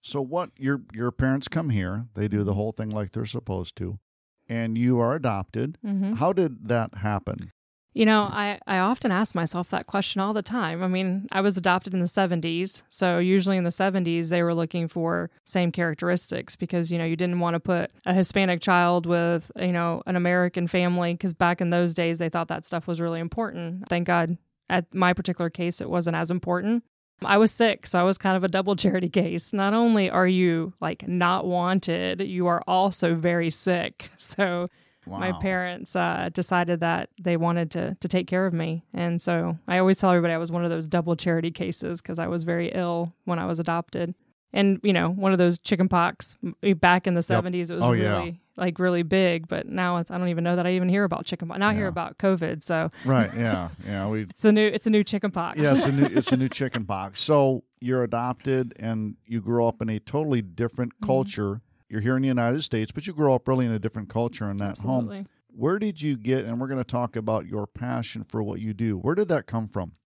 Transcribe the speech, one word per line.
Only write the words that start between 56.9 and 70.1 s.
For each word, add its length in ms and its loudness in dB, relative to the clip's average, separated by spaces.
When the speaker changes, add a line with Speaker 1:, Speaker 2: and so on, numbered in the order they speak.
Speaker 1:
So 420 4
you're 240 0
adopted 760 -2
and 380 -4
you 120 -4
grow 280 2
up 160 -2
in 60 -4
a 100 -2
totally 420 -2
different 540 -4
Speaker 2:
Mm-hmm. 100 -10
Speaker 1:
culture. 560 -2
You're 140 -4
here 140 0
in 80 0
the 40 2
United 360 0
States, 280 -2
but 140 -10
you 80 -8
grow 220 4
up 120 -2
really 200 2
in 40 0
a 60 0
different 320 -6
culture 400 -2
in 80 -4
that 220 -4
home. 260 0
Speaker 2:
Absolutely. 220 -10
Speaker 1:
Where 220 0
did 240 -4
you 160 0
get, 260 0
and 160 -6
we're 80 -4
gonna 160 -4
talk 320 -4
about 300 -2
your 220 -6
passion 560 -8
for 180 -6
what 180 -6
you 140 -6
do. 240 -2
Where 160 0
did 140 0
that 180 0
come 220 -4
from? 240 -8